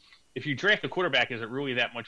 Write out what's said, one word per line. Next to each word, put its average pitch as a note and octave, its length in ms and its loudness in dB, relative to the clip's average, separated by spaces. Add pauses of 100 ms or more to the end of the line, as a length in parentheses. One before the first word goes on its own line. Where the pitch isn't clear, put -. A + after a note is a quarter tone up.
(360)
if C3 100 -6
you D3 100 0
draft G3 280 2
a C#3 60 -2
quarterback, C3+ 420 2
is A2+ 100 -4
it A2 80 -6
really C3 260 -2
that A#2+ 180 0
much A#2 140 -8